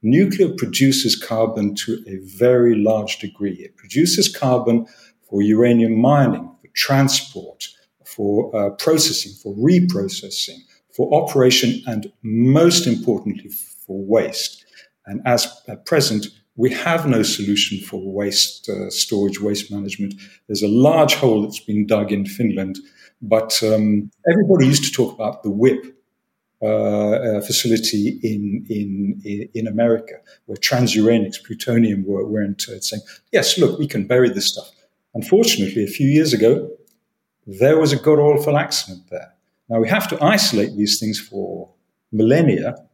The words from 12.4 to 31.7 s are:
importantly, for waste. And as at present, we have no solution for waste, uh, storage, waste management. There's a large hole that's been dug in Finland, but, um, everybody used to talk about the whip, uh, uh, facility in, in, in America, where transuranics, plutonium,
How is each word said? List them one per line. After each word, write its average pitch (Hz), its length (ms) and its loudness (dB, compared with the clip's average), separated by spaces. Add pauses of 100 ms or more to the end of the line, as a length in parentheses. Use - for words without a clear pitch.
importantly, 104 600 -2
for - 560 -12
waste. - 600 -2 (420)
And 101 180 -10
as - 420 0
at - 200 -16
present, 135 400 0 (300)
we 127 140 2
have 165 380 -2
no 113 160 2
solution 101 560 -2
for 95 200 -12
waste, 98 680 -4
uh, 98 220 -6
storage, 101 500 -2
waste 104 320 -4
management. 98 420 -8 (320)
There's 101 160 -4
a 104 60 0
large 143 460 4
hole 110 280 2
that's 107 160 -6
been 104 280 -2
dug 107 260 0
in 98 140 -2
Finland, 95 520 -4 (420)
but, 110 440 0
um, 107 460 2 (200)
everybody 180 360 4
used - 180 4
to - 80 -4
talk 123 200 0
about 107 300 -8
the 107 80 -4
whip, 117 340 2 (800)
uh, 110 40 -2
uh, 107 760 0
facility 110 840 -2
in, 104 480 -4
in, 101 840 -6
in 113 120 -6
America, 113 480 -2 (320)
where 104 100 -12
transuranics, 110 840 0
plutonium, 110 640 0